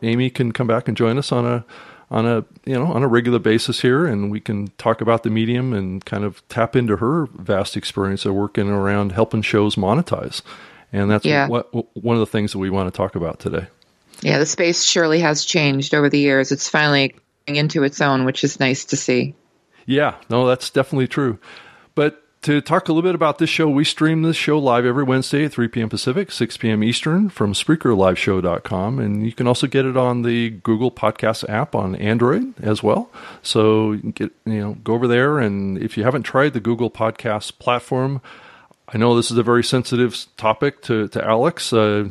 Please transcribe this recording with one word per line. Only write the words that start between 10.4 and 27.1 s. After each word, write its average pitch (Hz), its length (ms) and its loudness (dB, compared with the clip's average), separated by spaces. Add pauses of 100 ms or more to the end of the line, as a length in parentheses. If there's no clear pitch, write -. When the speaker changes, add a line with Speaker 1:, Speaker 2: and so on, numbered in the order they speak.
Speaker 1:
And 101 160 0
that's 107 160 2
Speaker 2:
Yeah. 143 220 2
Speaker 1:
what, 117 260 -4 (240)
one 117 180 0
of 117 40 2
the 107 80 0
things 104 240 -2
that 98 80 -6
we 95 100 -2
want 92 240 -2
to - 20 -18
talk 95 200 -2
about 85 240 -6
today. 90 260 -6 (560)
Speaker 2:
Yeah, 151 160 0
the 156 80 0
space 170 380 -2
surely 165 380 2
has 151 220 0
changed 143 520 0
over 147 120 4
the 143 120 2
years. 135 320 2
It's - 180 -4
finally 143 460 2 (320)
coming 143 120 -2
into 151 220 0
its 139 180 -2
own, 135 260 2
which - 180 -2
is - 160 -2
nice 131 260 -2
to 143 100 -6
see. 131 380 -2 (540)
Speaker 1:
Yeah, 135 280 0 (140)
no, 123 160 2
that's 127 240 0
definitely 131 380 0
true. 127 320 -2 (560)
But 147 280 0 (200)
to 147 180 2
talk 170 260 0
a 160 60 2
little 165 120 2
bit 180 100 2
about 151 240 0
this 160 100 2
show, 160 180 0
we 143 160 2
stream 160 380 0
this 160 160 0
show 151 220 0
live 123 260 2
every 127 180 0
Wednesday 131 400 0
at 147 80 -2
three 117 160 0
P 117 140 -4
M 110 80 -2
Pacific, 135 420 -2
six - 240 -4
P 117 140 -2
M 107 140 2
Eastern 165 460 0